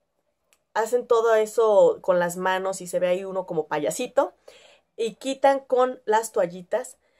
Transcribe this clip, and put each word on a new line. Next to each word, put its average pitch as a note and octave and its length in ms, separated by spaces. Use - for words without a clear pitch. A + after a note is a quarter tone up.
hacen A#3 340
todo A3+ 260
eso G#3+ 680
con F3+ 180
las F3 160
manos F#3 440
y F3+ 60
se F3 140
ve F3+ 80
ahí F#3 160
uno F#3 220
como D#3 200
payasito, D#3+ 680
y A3+ 140
quitan C4+ 460
con B3+ 460
las A3 260
toallitas, F#3 640